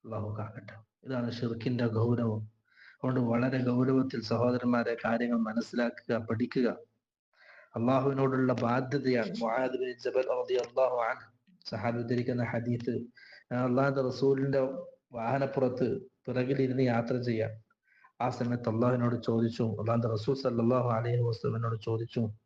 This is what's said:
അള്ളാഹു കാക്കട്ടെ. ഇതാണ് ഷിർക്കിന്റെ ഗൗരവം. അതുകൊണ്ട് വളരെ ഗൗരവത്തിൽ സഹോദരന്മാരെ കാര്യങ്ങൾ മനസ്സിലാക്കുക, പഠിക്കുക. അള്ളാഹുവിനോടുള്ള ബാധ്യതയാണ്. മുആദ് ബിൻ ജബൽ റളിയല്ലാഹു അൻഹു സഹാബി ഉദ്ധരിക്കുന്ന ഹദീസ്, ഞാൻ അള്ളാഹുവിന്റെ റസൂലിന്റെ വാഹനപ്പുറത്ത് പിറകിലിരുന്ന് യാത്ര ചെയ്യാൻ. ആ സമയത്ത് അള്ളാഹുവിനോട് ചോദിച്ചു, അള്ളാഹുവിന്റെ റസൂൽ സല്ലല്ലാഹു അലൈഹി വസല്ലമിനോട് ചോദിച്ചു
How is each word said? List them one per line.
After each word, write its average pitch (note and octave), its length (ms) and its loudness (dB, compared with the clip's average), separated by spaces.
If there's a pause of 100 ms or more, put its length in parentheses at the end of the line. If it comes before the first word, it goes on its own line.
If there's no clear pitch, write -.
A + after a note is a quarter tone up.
അള്ളാഹു G#2+ 340 -6
കാക്കട്ടെ. - 440 -12 (220)
ഇതാണ് A#2+ 280 -4
ഷിർക്കിന്റെ A#2+ 540 -2
ഗൗരവം. A2+ 540 2
അതുകൊണ്ട് - 800 -4
വളരെ A#2+ 440 2
ഗൗരവത്തിൽ B2+ 580 2
സഹോദരന്മാരെ A#2+ 800 2
കാര്യങ്ങൾ A#2 340 0
മനസ്സിലാക്കുക, A#2 800 -2
പഠിക്കുക. A2+ 540 0 (1040)
അള്ളാഹുവിനോടുള്ള C3 760 2
ബാധ്യതയാണ്. B2 760 0 (100)
മുആദ് B2 300 0
ബിൻ B2+ 220 -4
ജബൽ B2+ 380 0
റളിയല്ലാഹു B2 680 0
അൻഹു - 640 -6 (100)
സഹാബി A#2 300 -2
ഉദ്ധരിക്കുന്ന A#2+ 460 0
ഹദീസ്, A#2+ 460 -2 (640)
ഞാൻ B2 120 0
അള്ളാഹുവിന്റെ C3+ 380 2
റസൂലിന്റെ C3+ 580 2 (520)
വാഹനപ്പുറത്ത് B2+ 880 0 (260)
പിറകിലിരുന്ന് B2+ 560 0
യാത്ര A#2+ 380 2
ചെയ്യാൻ. A2 420 -2 (580)
ആ B2 80 0
സമയത്ത് A#2+ 400 -2
അള്ളാഹുവിനോട് A#2+ 540 2
ചോദിച്ചു, A#2 400 0
അള്ളാഹുവിന്റെ A#2 460 0
റസൂൽ A2+ 260 0
സല്ലല്ലാഹു B2 540 2
അലൈഹി A#2+ 340 0
വസല്ലമിനോട് A2+ 580 -2
ചോദിച്ചു A2+ 400 -4 (260)